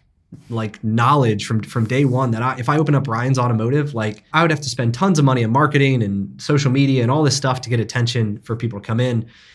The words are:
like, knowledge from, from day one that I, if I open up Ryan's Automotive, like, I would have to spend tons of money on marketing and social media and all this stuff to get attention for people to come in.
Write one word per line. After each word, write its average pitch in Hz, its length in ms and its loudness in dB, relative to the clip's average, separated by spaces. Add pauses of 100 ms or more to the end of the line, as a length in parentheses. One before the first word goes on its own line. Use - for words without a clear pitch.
(500)
like, 113 340 -6
knowledge 117 640 2
from, 110 180 -2
from 117 220 -2
day 127 200 0
one 123 260 0
that 113 100 -2
I, 127 160 -2
if 120 120 -4
I 147 80 2
open 156 180 2
up 139 120 0
Ryan's 123 300 0
Automotive, 123 560 0
like, 107 300 -6 (100)
I 156 80 4
would 165 100 4
have 151 100 -2
to 135 80 -8
spend 117 240 -2
tons 185 260 2
of 143 60 4
money 127 180 2
on 110 80 0
marketing 139 500 2
and 98 400 -4
social 143 300 0
media 135 300 2
and 117 100 2
all 151 120 2
this 135 120 2
stuff 127 260 -2
to - 80 -12
get 120 100 0
attention 110 600 -2
for - 160 -8
people 113 240 -6
to - 60 -14
come 113 140 -2
in. 120 260 0 (300)